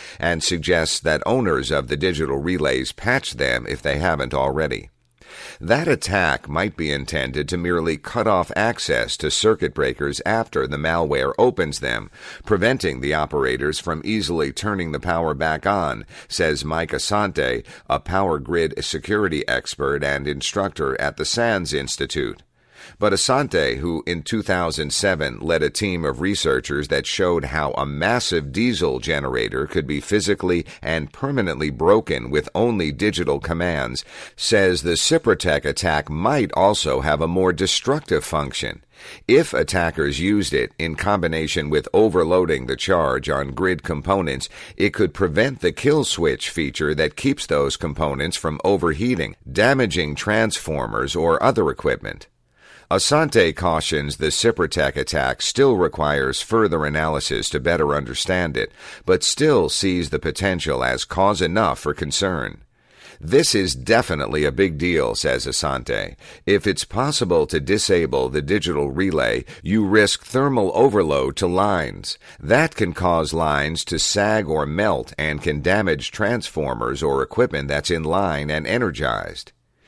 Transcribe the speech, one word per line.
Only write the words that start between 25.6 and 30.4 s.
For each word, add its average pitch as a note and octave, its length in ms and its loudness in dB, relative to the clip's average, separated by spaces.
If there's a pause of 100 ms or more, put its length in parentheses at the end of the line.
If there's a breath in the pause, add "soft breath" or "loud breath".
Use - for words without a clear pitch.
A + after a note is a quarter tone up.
a D2 80 2
team F2+ 360 -2
of C2+ 160 -4
researchers C#2+ 640 -2
that C#2+ 180 0
showed F2 400 0
how C#2+ 280 -2
a C#2 120 -2
massive D#2 680 -2
diesel E2 460 0
generator C2 680 -2
could E2 180 -2
be C#2+ 140 -4
physically F2+ 640 0 (160 loud breath)